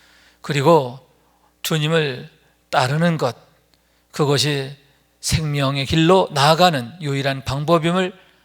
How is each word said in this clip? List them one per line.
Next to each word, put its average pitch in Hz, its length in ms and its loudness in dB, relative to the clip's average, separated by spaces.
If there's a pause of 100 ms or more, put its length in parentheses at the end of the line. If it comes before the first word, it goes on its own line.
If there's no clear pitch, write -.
(400)
그리고 143 680 0 (540)
주님을 151 680 -4 (400)
따르는 151 460 0
것, 131 200 -4 (720)
그것이 139 640 -2 (440)
생명의 143 640 -2
길로 165 460 4
나아가는 151 680 2
유일한 139 440 -4
방법임을 170 720 -2 (260)